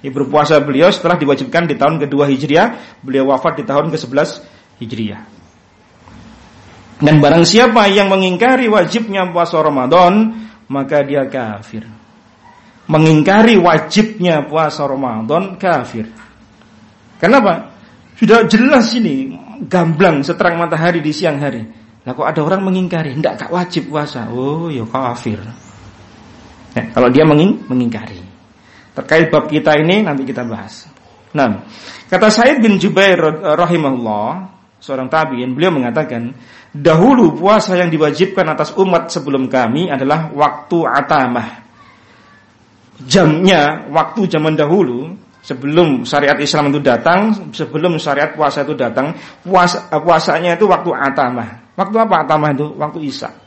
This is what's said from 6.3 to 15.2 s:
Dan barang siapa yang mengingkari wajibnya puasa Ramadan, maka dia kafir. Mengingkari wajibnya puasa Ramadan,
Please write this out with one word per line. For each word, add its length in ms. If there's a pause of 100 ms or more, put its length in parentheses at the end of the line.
Dan 240
barang 240
siapa 480
yang 160
mengingkari 640
wajibnya 560
puasa 320
Ramadan, 720 (340)
maka 380
dia 260
kafir. 560 (1040)
Mengingkari 640
wajibnya 960
puasa 380
Ramadan, 720